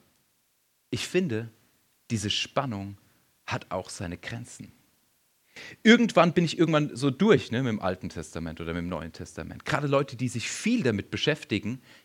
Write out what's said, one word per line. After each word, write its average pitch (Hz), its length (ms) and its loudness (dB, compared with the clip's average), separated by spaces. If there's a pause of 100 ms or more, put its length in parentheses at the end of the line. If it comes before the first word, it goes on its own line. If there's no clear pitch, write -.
(920)
ich - 160 -4
finde, 117 420 -2 (600)
diese 104 180 0
Spannung 101 680 -4 (480)
hat - 260 -8
auch 92 180 -6
seine 87 280 -8
Grenzen. - 540 -14 (1120)
Irgendwann 214 500 8
bin 180 120 4
ich - 120 -2
irgendwann 151 380 4
so 135 160 0
durch, 185 400 4
ne, 120 100 0
mit 123 100 0
dem 104 100 -2
Alten 92 280 -2
Testament 80 500 -8
oder 82 140 -6
mit 87 80 -4
dem 85 80 -6
Neuen 82 220 -6
Testament. 85 540 -12
Gerade 143 200 -2
Leute, 139 300 0
die 123 120 -4
sich - 220 -6
viel 233 320 -2
damit 107 300 0
beschäftigen, 113 680 -2 (260)